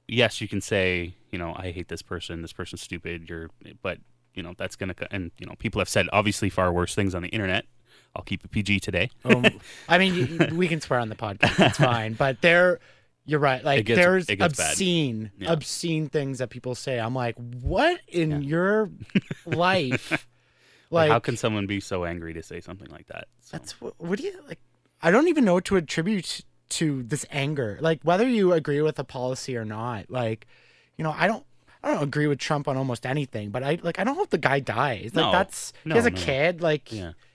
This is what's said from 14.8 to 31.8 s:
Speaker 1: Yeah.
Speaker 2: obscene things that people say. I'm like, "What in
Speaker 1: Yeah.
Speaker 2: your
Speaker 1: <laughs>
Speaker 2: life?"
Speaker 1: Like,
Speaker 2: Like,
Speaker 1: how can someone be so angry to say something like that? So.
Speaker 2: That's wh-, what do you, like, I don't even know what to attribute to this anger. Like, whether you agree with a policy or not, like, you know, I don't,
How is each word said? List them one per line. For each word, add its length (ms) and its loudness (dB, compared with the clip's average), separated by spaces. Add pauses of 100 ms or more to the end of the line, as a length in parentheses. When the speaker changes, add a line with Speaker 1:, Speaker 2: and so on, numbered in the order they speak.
Speaker 1:
Yeah. 160 -2
Speaker 2:
obscene 560 -4
things 300 -4
that 100 -4
people 260 -8
say. 240 -6
I'm 160 -2
like, 200 -4
"What 720 -2
in 240 0
Speaker 1:
Yeah. 80 0
Speaker 2:
your 520 0 (280)
Speaker 1:
<laughs> 260 -14
Speaker 2:
life?" 680 0 (800)
Speaker 1:
Like, 120 4
Speaker 2:
Like, 80 4
Speaker 1:
how 80 4
can 180 -4
someone 300 0
be 120 -2
so 260 -4
angry 280 -8
to 80 -10
say 200 -14
something 280 -16
like 180 -20
that? 200 -14 (140)
So. 160 -14
Speaker 2:
That's 160 -14
wh-, 280 -14
what 160 -4
do 80 -6
you, 80 -8 (140)
like, 120 -14 (440)
I 80 6
don't 160 8
even 180 4
know 80 6
what 120 4
to 100 2
attribute 640 -2 (280)
to 340 0
this 260 -4
anger. 500 -2
Like, 220 2
whether 260 4
you 260 4
agree 280 2
with 160 0
a 60 -4
policy 520 -6
or 100 -4
not, 440 -6
like, 380 -4 (500)
you 60 -6
know, 120 0
I 120 2
don't, 180 -2 (380)